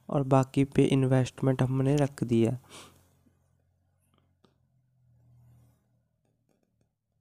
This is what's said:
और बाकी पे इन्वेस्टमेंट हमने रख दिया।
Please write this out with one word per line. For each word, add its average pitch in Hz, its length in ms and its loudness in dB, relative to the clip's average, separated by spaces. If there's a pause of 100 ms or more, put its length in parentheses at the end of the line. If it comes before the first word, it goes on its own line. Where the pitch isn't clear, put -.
और 139 160 -4
बाकी 135 400 0
पे 139 200 2
इन्वेस्टमेंट 131 760 0
हमने 131 340 0
रख 139 280 -2
दिया। 117 340 0 (4000)